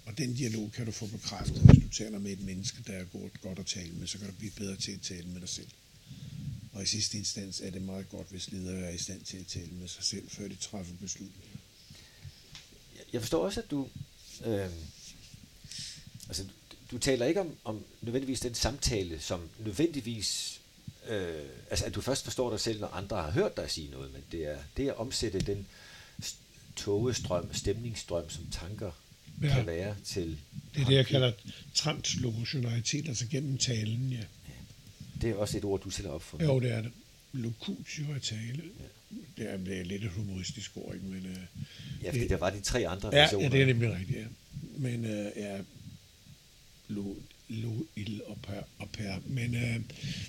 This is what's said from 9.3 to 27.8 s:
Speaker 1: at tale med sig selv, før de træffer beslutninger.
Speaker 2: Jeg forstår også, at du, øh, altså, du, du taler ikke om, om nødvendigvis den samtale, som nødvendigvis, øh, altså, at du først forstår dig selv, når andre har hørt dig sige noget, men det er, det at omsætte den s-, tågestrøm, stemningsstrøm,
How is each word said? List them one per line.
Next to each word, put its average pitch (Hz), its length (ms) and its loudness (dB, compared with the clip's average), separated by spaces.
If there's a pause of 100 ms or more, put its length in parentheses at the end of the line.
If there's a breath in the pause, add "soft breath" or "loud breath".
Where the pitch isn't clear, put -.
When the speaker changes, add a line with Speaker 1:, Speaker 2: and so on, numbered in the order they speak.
Speaker 1:
at 90 100 -12
tale 87 220 -6 (120)
med 90 80 -10
sig - 160 -6
selv, 92 260 -2
før 101 180 -8
de 98 60 -8
træffer 90 460 -8
beslutninger. 98 580 -10 (1500 loud breath)
Speaker 2:
Jeg 120 80 0
forstår 165 240 2
også, 208 160 0
at - 100 -6
du, 135 180 0 (580)
øh, 98 220 2 (1600 loud breath)
altså, - 140 -4
du, - 340 -14 (140)
du 123 80 -6
taler 127 280 6
ikke 170 140 4
om, 165 240 -2
om 107 200 -4 (180)
nødvendigvis 127 380 0
den 120 140 -2
samtale, 104 640 2
som 90 200 -2 (240)
nødvendigvis, 117 960 0 (480)
øh, 85 360 -2 (260)
altså, - 140 2
at - 100 -4
du 101 60 -2
først 127 240 0
forstår 123 260 0
dig 107 100 0
selv, 110 200 0
når 104 80 -4
andre 101 280 -4
har 80 140 0
hørt 160 260 2
dig 82 140 -2
sige 76 200 -6
noget, 67 220 -10
men 67 100 -12 (100)
det 82 120 -2
er, 73 140 -4 (180)
det 135 120 2
at - 80 0
omsætte 123 440 0
den 107 260 0 (560 loud breath)
s-, - 140 -6 (400)
tågestrøm, 101 800 2
stemningsstrøm, 98 760 -2